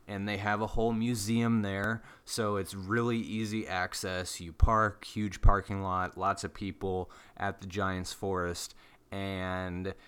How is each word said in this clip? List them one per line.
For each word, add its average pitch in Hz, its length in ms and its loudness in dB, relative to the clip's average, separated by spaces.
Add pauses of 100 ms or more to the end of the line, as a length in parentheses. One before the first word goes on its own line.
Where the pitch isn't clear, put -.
and 101 220 -4
they 104 100 -2
have 104 240 0
a 110 60 -2
whole 117 240 0
museum 113 720 2
there, 101 400 -2 (220)
so 104 320 -2
it's 98 180 -4
really 117 440 0
easy 107 480 -4
access. 92 720 -4
You 85 120 -10
park, 110 520 4
huge 107 380 -4
parking 98 400 8
lot, 92 340 -2
lots 95 280 0
of 98 100 -6
people 92 560 -4 (260)
at 98 240 -4
the 98 60 -12
Giant's 95 460 -4
Forest, 90 600 -4 (360)
and 92 840 -4 (140)